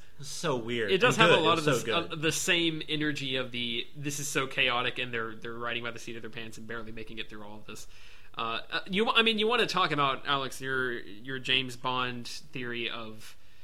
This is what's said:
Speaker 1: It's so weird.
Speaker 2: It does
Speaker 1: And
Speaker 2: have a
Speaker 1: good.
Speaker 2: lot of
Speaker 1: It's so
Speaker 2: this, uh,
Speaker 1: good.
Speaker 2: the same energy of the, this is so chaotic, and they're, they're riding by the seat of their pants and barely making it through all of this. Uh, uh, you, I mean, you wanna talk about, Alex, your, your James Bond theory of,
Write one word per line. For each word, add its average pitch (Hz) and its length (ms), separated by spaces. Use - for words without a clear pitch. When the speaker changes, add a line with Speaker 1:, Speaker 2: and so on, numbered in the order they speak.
Speaker 1:
It's 143 80
so 147 300
weird. 117 340
Speaker 2:
It 190 60
does 233 200
Speaker 1:
And 220 120
Speaker 2:
have - 20
a 131 40
Speaker 1:
good. 165 100
Speaker 2:
lot 165 140
of 151 80
Speaker 1:
It's 127 140
so 104 40
Speaker 2:
this, 110 100
uh, 170 120
Speaker 1:
good. 165 140
Speaker 2:
the 160 120
same 170 560
energy 143 480
of 123 140
the, 120 340
this 147 240
is 139 80
so 135 200
chaotic, 123 520
and 123 140
they're, 113 220
they're 117 180
riding 120 300
by 120 80
the 117 80
seat 117 180
of 117 60
their 110 80
pants 110 260
and 110 100
barely 113 240
making 113 280
it - 100
through 107 140
all 104 140
of 104 80
this. 110 220
Uh, 113 220
uh, 160 80
you, 202 220
I 226 100
mean, 220 180
you 214 80
wanna 226 200
talk 185 240
about, 139 360
Alex, 135 320
your, 131 400
your 127 400
James 127 380
Bond 123 500
theory 120 600
of, 110 460